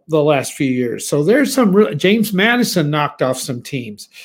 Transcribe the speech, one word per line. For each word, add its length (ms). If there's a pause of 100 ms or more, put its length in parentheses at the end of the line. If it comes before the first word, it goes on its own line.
the 160
last 300
few 180
years. 360
So 160
there's 300
some 180
real, 220
James 400
Madison 560
knocked 320
off 160
some 240
teams, 480 (160)